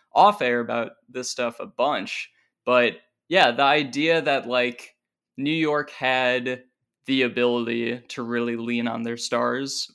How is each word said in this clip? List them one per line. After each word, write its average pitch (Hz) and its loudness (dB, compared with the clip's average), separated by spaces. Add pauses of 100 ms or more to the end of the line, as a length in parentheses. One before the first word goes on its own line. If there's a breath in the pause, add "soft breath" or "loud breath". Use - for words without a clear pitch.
(140 soft breath)
off 202 4
air 123 0
about 117 -4 (180)
this 127 -8
stuff 117 -4
a - -10
bunch, 117 -4 (340)
but 123 4 (360)
yeah, 160 6
the 135 0
idea 147 2
that, 135 0
like, 123 -2 (400)
New 143 -2
York 147 0
had 127 0 (420)
the 131 2
ability 120 0
to - -10
really 117 -2
lean 117 -2
on 117 -6
their 117 -6
stars 123 -4